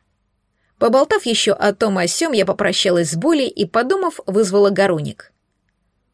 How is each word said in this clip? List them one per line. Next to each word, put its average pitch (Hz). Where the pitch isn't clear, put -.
Поболтав 277
еще 220
о 202
том 196
о 175
сем, 320
я 190
попрощалась 185
с 165
Булей 277
и, -
подумав, 330
вызвала 202
Гаруник. 175